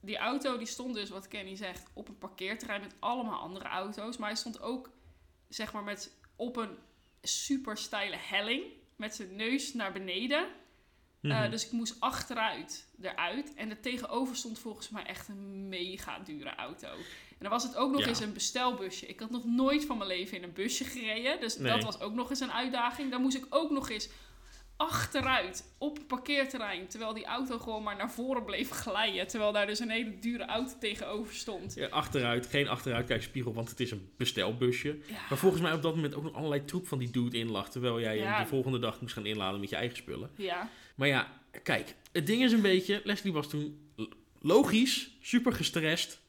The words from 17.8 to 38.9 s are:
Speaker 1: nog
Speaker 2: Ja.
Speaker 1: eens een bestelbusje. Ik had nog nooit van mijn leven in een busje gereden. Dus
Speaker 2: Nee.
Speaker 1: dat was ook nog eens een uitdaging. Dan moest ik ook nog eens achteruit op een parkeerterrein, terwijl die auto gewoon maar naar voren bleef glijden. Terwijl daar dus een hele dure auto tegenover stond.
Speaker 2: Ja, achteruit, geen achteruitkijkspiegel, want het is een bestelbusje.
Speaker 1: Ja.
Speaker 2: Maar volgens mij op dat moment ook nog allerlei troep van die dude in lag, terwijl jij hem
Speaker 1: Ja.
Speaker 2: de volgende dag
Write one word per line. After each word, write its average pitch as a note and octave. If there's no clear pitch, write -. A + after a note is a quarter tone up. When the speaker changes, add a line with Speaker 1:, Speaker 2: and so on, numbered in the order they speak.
Speaker 1:
nog C#4+
Speaker 2:
Ja. -
Speaker 1:
eens A#3
een G#3
bestelbusje. B3
Ik -
had A3
nog A#3+
nooit C4+
van B3
mijn G3
leven F#3
in F3
een F3
busje G3+
gereden. B3
Dus A3+
Speaker 2:
Nee. B2+
Speaker 1:
dat A2
was -
ook G#2+
nog A#3+
eens C#4
een -
uitdaging. B3
Dan B3
moest C4+
ik C4
ook D4+
nog C#4
eens G#3+
achteruit C4
op D4
een -
parkeerterrein, B3+
terwijl A3
die A3
auto B3+
gewoon G#3+
maar G#3
naar G3+
voren B3
bleef G3+
glijden. G3+
Terwijl G#3
daar G#3
dus G#3
een A#3
hele A3
dure A#3
auto B3
tegenover G#3+
stond. G3+
Speaker 2:
Ja, -
achteruit, B2
geen C#3+
achteruitkijkspiegel, A#2+
want A#2
het -
is A#2+
een F#2+
bestelbusje. A#2+
Speaker 1:
Ja. A3
Speaker 2:
Maar C#3
volgens F3+
mij E3
op D#3+
dat D#3+
moment D3+
ook D3
nog D#3
allerlei C#3+
troep F3+
van C#3+
die B2
dude A#2+
in A2+
lag, G2
terwijl A#2+
jij A2
hem G#2+
Speaker 1:
Ja. G#3
Speaker 2:
de F#3+
volgende C3
dag A2+